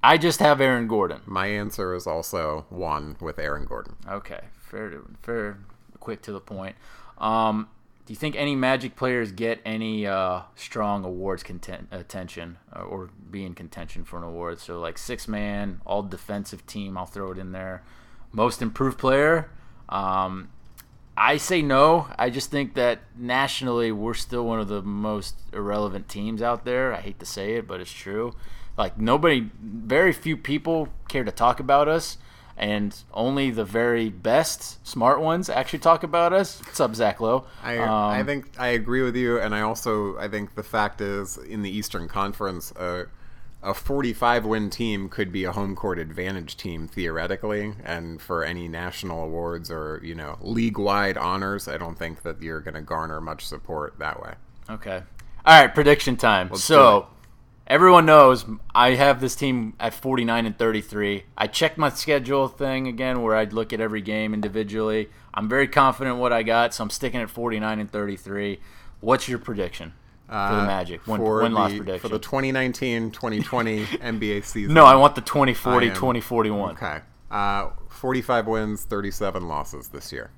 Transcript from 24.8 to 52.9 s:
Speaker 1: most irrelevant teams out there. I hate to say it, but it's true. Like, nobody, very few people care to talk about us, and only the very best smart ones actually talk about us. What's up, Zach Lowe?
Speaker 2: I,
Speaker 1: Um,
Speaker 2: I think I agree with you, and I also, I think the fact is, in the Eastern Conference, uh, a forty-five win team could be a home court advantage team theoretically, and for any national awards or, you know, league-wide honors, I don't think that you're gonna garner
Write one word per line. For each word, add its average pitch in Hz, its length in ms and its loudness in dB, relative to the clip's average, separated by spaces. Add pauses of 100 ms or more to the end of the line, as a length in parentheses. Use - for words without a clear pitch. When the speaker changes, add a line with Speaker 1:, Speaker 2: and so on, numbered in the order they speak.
Speaker 1:
most 104 540 -4 (180)
irrelevant 101 560 -4
teams 107 320 -6
out 117 240 -2
there. 127 300 -2
I 90 80 -8
hate 98 180 -10
to 87 60 -14
say 104 300 -6
it, 107 120 -6
but 92 140 -10
it's 90 100 -14
true. 110 420 -8 (460)
Like, 95 180 -2
nobody, 127 520 2 (120)
very 117 500 2
few 156 260 -4
people 156 500 -2 (200)
care 135 140 -2
to 104 80 -4
talk 123 300 2
about 139 260 4
us, 160 300 -2 (400)
and 104 400 -2 (160)
only 131 380 0
the 110 140 -2
very 113 440 0
best 107 800 -2
smart 131 340 4
ones 165 300 0
actually 156 300 -2
talk 165 220 6
about 170 300 2
us. 190 320 0
What's - 160 -6
up, 117 140 2
Zach 110 260 0
Lowe? 117 240 2 (180)
Speaker 2:
I, 120 140 -4
Speaker 1:
Um, 113 140 0
Speaker 2:
I 104 320 2
think 139 360 -6
I 123 100 -2
agree 120 340 0
with 123 140 0
you, 120 220 0
and 107 160 -2
I 104 60 0
also, 107 580 -2
I 101 100 -6
think 104 260 -8
the 107 80 -10
fact 104 400 -2
is, 101 340 -6
in 78 240 -10
the 98 100 -4
Eastern 95 380 -6
Conference, 98 640 -6
uh, 90 320 -6 (580)
a 98 120 -4
forty-five 120 720 0
win 107 240 -2
team 101 400 -4
could 98 200 -4
be 92 140 -4
a 90 80 -4
home 98 240 -4
court 92 220 -4
advantage 87 580 -8
team 82 320 -8
theoretically, 104 840 -4 (100)
and 82 380 -8
for 85 200 -4
any 87 240 -6
national 85 560 -8
awards 85 480 -6
or, 78 320 -8
you 82 120 -10
know, 78 260 -12
league-wide 101 800 0
honors, 95 500 -4
I 71 80 -8
don't 85 220 -10
think 82 240 -10
that 82 180 -10
you're 80 200 -8
gonna 80 200 -10
garner 80 400 -6